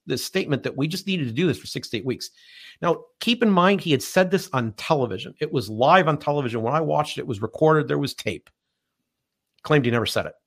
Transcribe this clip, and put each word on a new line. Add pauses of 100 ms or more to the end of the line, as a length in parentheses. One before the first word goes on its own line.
this
statement
that
we
just
needed
to
do
this
for
six
to
eight
weeks?" (520)
Now, (140)
keep
in
mind,
he
had
said
this
on
television.
It
was
live
on
television.
When
I
watched
it,
it
was
recorded.
There
was
tape. (1120)
Claimed
he
never
said
it. (120)